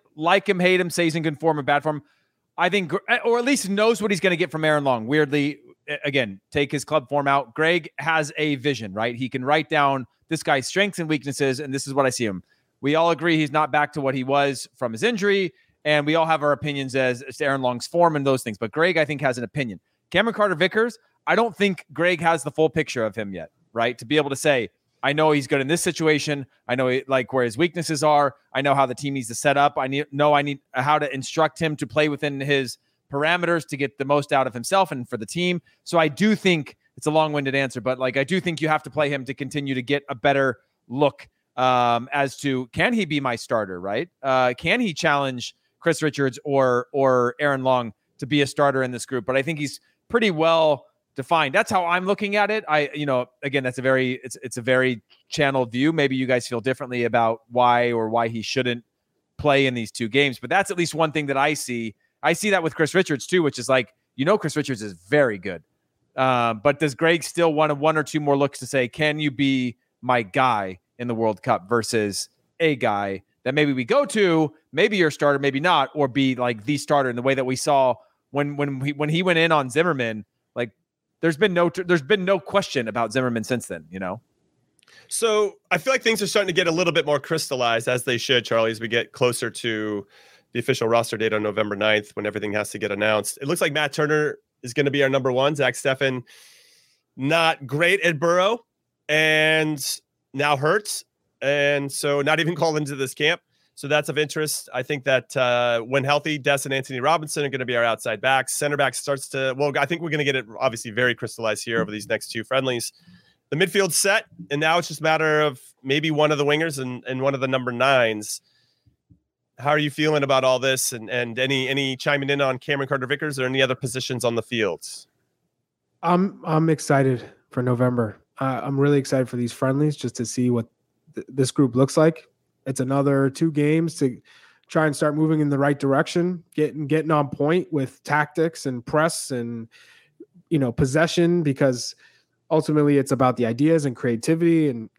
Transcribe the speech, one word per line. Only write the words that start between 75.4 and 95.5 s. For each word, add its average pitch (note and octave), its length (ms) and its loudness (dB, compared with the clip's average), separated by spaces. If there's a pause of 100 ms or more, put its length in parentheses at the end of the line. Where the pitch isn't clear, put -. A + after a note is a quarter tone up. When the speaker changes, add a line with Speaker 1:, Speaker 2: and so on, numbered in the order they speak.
Speaker 1:
not, D#3 360 2
or C#3+ 120 2
be, C3 280 0
like, A#2+ 300 -4
the D3 120 0
starter C#3 320 2
in A#2+ 60 -4
the A#2+ 80 -4
way C3+ 100 2
that C3 120 -2
we B2+ 100 -2
saw C3+ 400 2 (340)
when, C#3+ 260 -4
when C#3 260 -4
he, C#3+ 120 -2
when D3 160 -4
he E3 140 0
went F3 160 2
in E3 120 4
on C3+ 200 2
Zimmerman. B2+ 520 0 (320)
Like, A#2+ 140 -4 (500)
there's D#3+ 160 2
been F#3 180 2
no, F3 160 2
there's F3 340 0
been F#3+ 220 0
no F#3+ 140 2
question C#3 480 -2
about A2 240 -2
Zimmerman A#2+ 320 0
since A#2+ 220 -4
then, D#2+ 240 -10
you F#2 100 -12
know? F#2+ 220 -6 (840)
Speaker 2:
So G#3+ 480 0 (160)
I F3 80 2
feel C4 120 -2
like C4 120 0
things A3 180 0
are G3 60 -2
starting G3+ 200 0
to F3+ 60 -2
get F3 140 2
a D#3+ 40 4
little E3+ 220 2
bit D3+ 140 0
more D3 120 2
crystallized, B2 680 -2
as B2+ 160 0
they A#2+ 160 0
should, B2 260 2
Charlie, A2+ 260 2
as A2 80 -8
we A#2 80 -8
get A2+ 260 -2
closer A#2+ 360 0
to G#2+ 580 -6 (460)
the A#2+ 60 -4
official A#2+ 280 0
roster A#2 300 2
date G#2+ 160 0
on G#2+ 80 0
November G#2 340 -2
ninth, G#2+ 400 2
when G#2 120 -4
everything G2+ 260 -4
has G#2 160 -2
to - 80 -10
get G2+ 140 -4
announced. G#2+ 500 0
It C#3 60 -6
looks F3 120 -2
like D#3+ 140 0
Matt D3 180 -2
Turner D3+ 460 0 (240)
is A#2+ 120 -12
gonna C#3 180 0
be C#3 120 2
our C3+ 60 2
number C3+ 220 0
one. C3+ 240 2